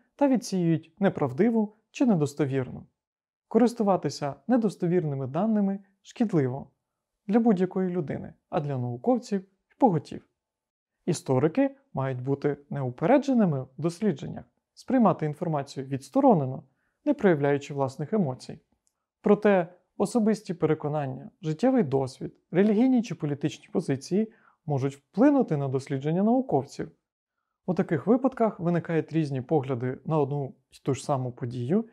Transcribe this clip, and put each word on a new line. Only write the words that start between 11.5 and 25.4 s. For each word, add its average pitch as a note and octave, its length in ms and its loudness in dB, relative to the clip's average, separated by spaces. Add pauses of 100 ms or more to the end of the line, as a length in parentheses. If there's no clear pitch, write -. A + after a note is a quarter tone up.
мають C3 280 -4
бути C#3 360 -2 (120)
неупередженими E3 960 0
в - 40 -12 (100)
дослідженнях, E3+ 680 -4 (280)
сприймати G#3+ 520 2
інформацію D3 600 -6
відсторонено, C#3+ 800 2 (420)
не D4 80 2
проявляючи C#3+ 600 2
власних C#3 400 -4
емоцій. D3 460 -4 (600)
Проте G3+ 460 4 (320)
особисті G#3 540 0
переконання, D3 800 -2 (100)
життєвий A3+ 420 2
досвід, C3+ 500 -4 (180)
релігійні A3 500 4
чи E3 140 -6
політичні D3 580 -6
позиції F3+ 580 -2 (340)
можуть C#3 300 -2
вплинути B3+ 600 2